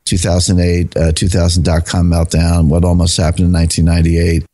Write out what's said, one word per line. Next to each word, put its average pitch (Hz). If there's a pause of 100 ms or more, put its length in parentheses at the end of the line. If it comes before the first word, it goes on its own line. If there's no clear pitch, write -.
two -
thousand 90
eight, 87
uh, 80
two 87
thousand 87
dot-com 87
meltdown, 82
what 85
almost 87
happened 90
in 90
nineteen 85
ninety-eight. 85